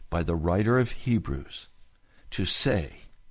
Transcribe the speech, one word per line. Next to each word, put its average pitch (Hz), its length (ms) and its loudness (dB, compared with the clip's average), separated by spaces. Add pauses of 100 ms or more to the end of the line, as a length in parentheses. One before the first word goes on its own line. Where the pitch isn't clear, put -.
(100)
by 85 120 0
the 85 140 0
writer 101 420 4
of 123 140 2
Hebrews - 760 -2 (640)
to 98 120 -2
say, 90 600 0 (260)